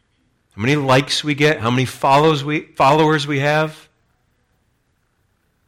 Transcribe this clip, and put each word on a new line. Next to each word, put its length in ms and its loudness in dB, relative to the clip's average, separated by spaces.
How 60 -12
many 140 0
likes 480 0
we 120 -4
get? 240 0
How 100 -2
many 160 0
follows 580 0
we, 180 -6
followers 640 0
we 120 -4
have? 500 -2